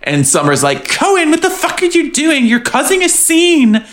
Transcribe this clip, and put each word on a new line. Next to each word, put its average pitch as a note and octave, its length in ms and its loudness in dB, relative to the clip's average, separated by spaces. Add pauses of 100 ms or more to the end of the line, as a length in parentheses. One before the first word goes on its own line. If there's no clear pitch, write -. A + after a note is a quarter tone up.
And C#3+ 240 0
Summer's C#3+ 360 0
like, C#3 240 -2
Cohen, F4 420 0
what E4+ 120 0
the F#4 80 0
fuck - 320 -6
are F#4 40 -2
you E4+ 260 0
doing? C#4+ 340 0
You're A#3 160 2
causing F4+ 420 -2
a F4 60 0
scene. D#4+ 840 2